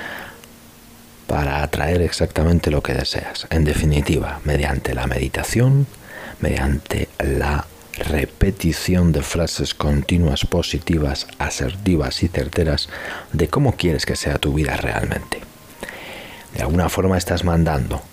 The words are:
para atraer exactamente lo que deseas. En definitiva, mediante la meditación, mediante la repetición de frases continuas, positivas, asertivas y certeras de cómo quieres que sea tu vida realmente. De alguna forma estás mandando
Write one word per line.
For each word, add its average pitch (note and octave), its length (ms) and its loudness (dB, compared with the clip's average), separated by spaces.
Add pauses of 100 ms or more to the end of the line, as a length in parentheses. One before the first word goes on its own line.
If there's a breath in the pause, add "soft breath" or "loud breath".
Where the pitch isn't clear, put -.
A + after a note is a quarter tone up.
(1300 loud breath)
para D2 340 0
atraer D#2 400 0
exactamente D#2+ 680 2
lo C#2+ 100 2
que - 120 -2
deseas. - 560 -6
En D#2 160 2
definitiva, D2 800 2
mediante C#2 500 0
la B1 140 -2
meditación, B2+ 800 2 (520 loud breath)
mediante - 680 0 (100)
la C#2 460 0 (280)
repetición E2 1160 2
de D2 100 2
frases - 520 -2
continuas, D2 720 2
positivas, D#2 800 0 (120)
asertivas D2+ 840 0
y F#2 40 2
certeras D2+ 640 0 (440 loud breath)
de E2 160 2
cómo C#3 260 2
quieres D#2+ 300 0
que - 100 -2
sea D2 240 -2
tu C#2+ 140 0
vida D2 240 0
realmente. - 640 -4 (1120 loud breath)
De - 60 -4
alguna D#2+ 280 2
forma F#2+ 280 2
estás F2 260 0
mandando D#2+ 580 2 (120)